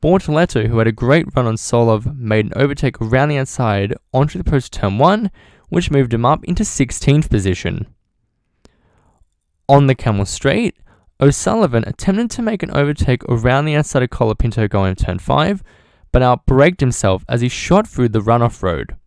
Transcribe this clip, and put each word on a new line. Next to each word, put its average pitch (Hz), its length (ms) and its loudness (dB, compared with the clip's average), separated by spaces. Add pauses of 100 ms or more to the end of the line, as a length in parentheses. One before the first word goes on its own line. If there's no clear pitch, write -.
Bortoleto, 156 640 2
who 117 100 0
had 113 100 2
a 113 40 0
great 127 340 2 (100)
run 123 120 0
on 110 80 -2
Solov, 117 600 0
made 110 300 -2
an - 100 -8
overtake 139 460 -2
around 127 280 0
the 147 80 -2
outside 110 560 -2 (200)
onto 143 240 0
the 180 100 -4
approach 135 240 0
turn 98 260 -2
one, 190 340 2 (380)
which 170 220 -2
moved 135 220 2
him 117 120 -2
up 143 200 0
into 180 180 -2
sixteenth 139 680 0
position. 92 580 -2 (1800)
On 139 200 6
the 131 80 4
Camel 101 300 0
Straight, 202 500 -2 (440)
O'Sullivan 143 680 2
attempted 214 440 -2
to - 100 -8
make 220 200 -4
an - 100 -8
overtake 143 580 0
around 123 360 0
the 151 100 -2
outside 147 280 0
of 123 60 -4
Colapinto 110 600 -2
going 95 260 0
turn - 240 -4
five, 165 440 0 (480)
but 127 100 4
outbraked 131 580 2
himself 107 500 0
as 123 120 -2
he 123 60 0
shot 196 400 0
through 123 220 0
the 110 100 0
runoff 117 440 0
road. 85 420 -4